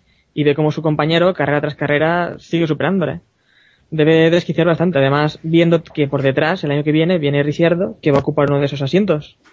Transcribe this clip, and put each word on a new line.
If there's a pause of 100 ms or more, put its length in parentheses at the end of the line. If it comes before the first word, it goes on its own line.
(360)
y
ve
cómo
su
compañero,
carrera
tras
carrera,
sigue
superándole. (680)
Debe
desquiciar
bastante,
además
viendo
que
por
detrás
el
año
que
viene
viene
Ricciardo,
que
va
a
ocupar
uno
de
esos
asientos (140)